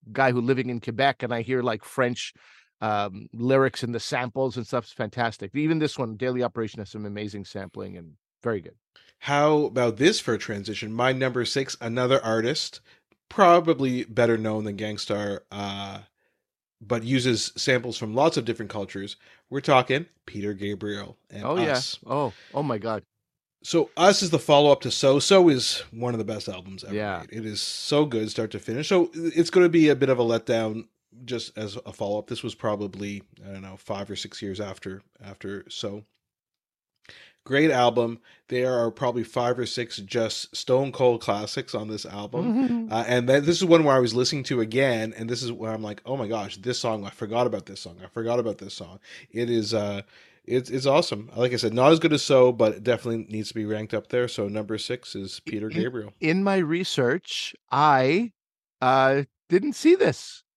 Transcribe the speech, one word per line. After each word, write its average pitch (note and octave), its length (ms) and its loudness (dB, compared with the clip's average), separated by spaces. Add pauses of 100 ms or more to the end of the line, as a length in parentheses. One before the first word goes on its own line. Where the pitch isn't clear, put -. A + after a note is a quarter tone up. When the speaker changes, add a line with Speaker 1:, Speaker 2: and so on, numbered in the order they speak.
(120)
Speaker 1:
guy C3 200 2
who B2 100 0
living B2 260 0
in A#2+ 120 -4
Quebec, B2+ 420 0
and A#2+ 100 -4
I A#2 80 -4
hear, B2 220 -2
like, A2+ 200 -2
French, - 520 -4 (480)
um, G#2 500 -4
lyrics C3 500 0
and A#2+ 120 -6
the A2+ 60 -4
samples B2+ 580 -4
and A2+ 80 -8
stuff. A#2+ 180 -4
It's - 80 -20
fantastic. A2+ 640 -6
Even D#3 240 0
this D3+ 180 -2
one, A2+ 200 -6
Daily B2+ 260 -2
Operation, A2+ 380 -6
has G2 100 -12
some G#2+ 160 -12
amazing G2+ 400 -10
sampling F#2+ 500 -12
and E2 160 -20 (340)
very G#2+ 140 -2
good. E2 160 -20 (420)
Speaker 2:
How D3 460 2
about A#2 320 0
this D#3 240 2
for B2 120 -4
a G#2+ 60 0
transition? G#2 540 -8
My B2 200 2
number B2+ 320 -2
six, C3+ 360 -4
another B2 440 0
artist, A2+ 540 -2 (500)
probably D#3+ 760 4
better A#2 340 2
known A2 240 -2
than G2+ 140 -6
Gang G#2+ 220 -8
Starr, G2+ 520 -4
uh, G2+ 480 -8 (840)
but A2+ 220 -2
uses B2 540 0
samples B2 420 -2
from A2 160 -8
lots D#3 220 2
of C3 80 -2
different A2 260 -6
cultures. G2 460 -10 (340)
We're C3+ 120 -6
talking C3+ 440 4 (200)
Peter G#2 280 -6
Gabriel G2+ 600 -8 (120)
and G#2 160 -14
Speaker 1:
Oh, D3 120 -2
yeah. D#3+ 160 0
Speaker 2:
Us. B2+ 340 -4
Speaker 1:
Oh, C3 260 -2 (220)
oh C#3 80 -2
my B2+ 160 -2
God. G#2+ 240 -6 (640)
Speaker 2:
So - 320 2
Us G3 260 6
is F3 80 0
the D#3 80 2
follow-up D3 440 6
to B2 100 -4
So. C#3 260 4
So F3+ 300 8
is C3 420 2
one A#2 240 -4
of A2+ 40 -4
the A2 60 -2
best G#2 240 -8
albums F#2 360 -14
ever G2 100 -10
Speaker 1:
Yeah. G2+ 340 -4
Speaker 2:
made. G#2+ 120 -14
It A2 60 -10
is G#2 140 -6
so - 460 0
good A2 240 -2
start A2 220 -4
to G2+ 80 -8
finish. C3 280 -6
So F3+ 240 4
it's E3 380 0
gonna F3+ 180 6
be D#3+ 200 6
a C#3+ 80 6
bit C3 120 2
of B2+ 120 2
a A#2+ 40 4
letdown A2+ 600 0 (380)
just A#2+ 340 -10
as G#2 260 -8
a G2 80 -16
follow-up. G#2 360 -4
This A#2 160 -8
was A2 100 -8
probably, G2+ 680 -6 (200)
I G2 100 -16
don't G2 80 -14
know, F#2+ 140 -16
five G2+ 320 -8
or G2+ 60 -10
six - 260 -12
years G2 200 -8
after, G2 420 -10 (180)
after G2 480 -12
So. G#2 360 -10 (1400)
Great D3 260 2
album. A#2+ 480 2 (300)
There B2+ 280 0
are A#2 140 0
probably A#2+ 320 -4
five B2 340 -2
or B2 100 -4
six - 320 -8
just G#2+ 580 -4
stone C3+ 340 0
cold B2 300 2
classics G#2+ 560 -6
on G#2+ 120 -6
this G#2+ 160 -8
album. A3+ 840 -2
Speaker 1:
<laughs> G#3+ 80 -6
Speaker 2:
Uh, A#2 120 0
and B2 200 2
then C#3+ 160 4
this E3 120 2
is F3+ 80 -2
one E3 180 8
where C#3 140 6
I - 40 6
was A#2 140 2
listening B2+ 300 0
to B2 160 0
again, A2+ 560 0
and A2+ 120 -8
this B2 140 -4
is A#2+ 80 -6
where A2 220 -8
I'm A2 100 -8
like, G#2 240 -10
"Oh B2+ 100 -4
my A2+ 120 -6
gosh, G#2 280 -6
this A#2 220 2
song, A2 260 -2
I G2+ 60 -10
forgot A#2 360 0
about G#2+ 200 -2
this F#2+ 140 -16
song. F2 220 -16
I F#2 40 -18
forgot A#2 320 -2
about A2+ 200 -2
this - 160 -14
song." F#2 260 -16 (320)
It A#2 180 -2
is, A2+ 240 2
uh, G2+ 280 -2 (420)
it's, B2+ 260 -2
it's C3 160 -2
awesome. C3+ 500 2
Like B2 160 2
I B2 40 -2
said, A2 180 0
not B2+ 160 8
as D#3+ 80 8
good D#3+ 140 2
as C#3+ 100 2
So, B2+ 300 6
but A2 240 2
it G#2 80 -14
definitely A2+ 440 -2
needs G#2+ 200 -6
to - 60 -14
be A2 100 -4
ranked G#2+ 280 -4
up G#2+ 180 -6
there. B2 180 0
So G#2+ 180 -4
number G#2 320 -6
six - 380 -8
is F#2+ 300 -10
Peter G#2+ 220 -8
Speaker 1:
In, D3+ 80 -12
Speaker 2:
Gabriel. A#2+ 440 -6
Speaker 1:
in F3 240 2
my G3 140 2
research, D#3+ 960 -2 (160)
I, D3 580 4 (500)
uh, C3+ 440 4 (240)
didn't G3+ 260 2
see E4+ 220 6
this. - 480 -2 (120)